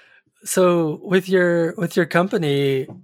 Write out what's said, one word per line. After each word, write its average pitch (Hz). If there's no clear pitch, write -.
So 175
with 185
your, 175
with 175
your 170
company, 139